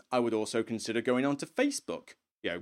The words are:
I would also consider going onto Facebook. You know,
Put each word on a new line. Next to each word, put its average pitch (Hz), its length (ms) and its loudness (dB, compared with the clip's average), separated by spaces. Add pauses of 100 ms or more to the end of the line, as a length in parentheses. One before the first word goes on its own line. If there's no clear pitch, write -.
(100)
I 127 80 4
would 117 160 2
also 110 300 0
consider 113 360 -4
going 127 240 2
onto 143 220 0
Facebook. - 680 -4 (300)
You 95 60 -2
know, 87 120 -4